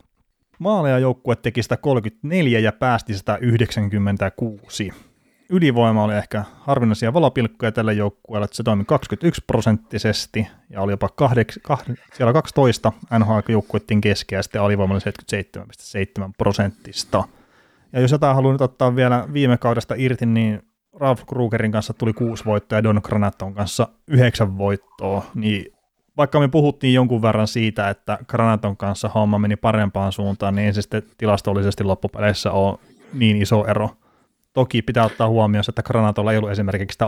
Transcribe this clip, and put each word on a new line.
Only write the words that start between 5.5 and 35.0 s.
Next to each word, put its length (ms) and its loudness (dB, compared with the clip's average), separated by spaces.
Ylivoima 540 4
oli 100 0
ehkä 300 -4
harvinaisia 540 0
valopilkkuja 580 0
tällä 200 0
joukkueella, 520 -4
että 120 -8
se 60 -6
toimi 220 0
kaksikymmentäyksi 600 -2
prosenttisesti 1040 -2
ja 100 -8
oli 120 -2
jopa 160 -2
kahdeks-, 540 0
kah-, 340 -6
siellä 180 2
kaksitoista 600 2
N 40 6
H 80 2
L-joukkueiden 720 0
keskiä, 420 -2
sitten 200 -6
alivoima 320 0
oli 60 0
seitsemänkymmentäseitsemän 640 -8
pilkku 160 -20
seitsemän 560 -8
prosenttista. 840 -2
Ja 80 -2
jos 120 4
jotain 220 2
haluaa 200 2
nyt 60 -2
ottaa 360 0
vielä 360 2
viime 260 2
kaudesta 400 -2
irti, 280 -2
niin 360 0
Ralph 260 0
Krugerin 460 -2
kanssa 200 -2
tuli 200 -2
kuusi 320 -4
voittoa 340 -2
ja 40 2
Don 220 2
Granaton 500 -2
kanssa 340 -2
yhdeksän 500 2
voittoa, 680 -4
niin 320 -2
vaikka 240 2
me 80 4
puhuttiin 460 2
jonkun 280 2
verran 260 2
siitä, 400 -2
että 300 -6
Granaton 480 0
kanssa 320 -4
homma 300 2
meni 180 0
parempaan 560 0
suuntaan, 420 -4
niin 120 0
ei 80 2
se 80 -2
sitten 200 -6
tilastollisesti 640 0
loppupeleissä 640 -2
ole 280 0
niin 300 2
iso 240 2
ero. 240 0
Toki 300 0
pitää 220 2